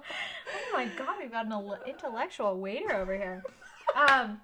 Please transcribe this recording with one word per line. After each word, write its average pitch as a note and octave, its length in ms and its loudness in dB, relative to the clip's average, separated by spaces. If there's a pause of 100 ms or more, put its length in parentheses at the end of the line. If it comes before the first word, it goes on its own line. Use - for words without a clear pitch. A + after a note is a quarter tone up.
Oh - 720 -8
my C4+ 140 2
God, C4 340 -2
we've C#4 100 -6
got A3+ 160 -2
an G#3+ 60 -2
ele-, G3+ 340 -4
intellectual B3 720 0
waiter G#3+ 360 -2
over F#3+ 200 0
here. F#3+ 280 -4 (540)
Um B3+ 460 6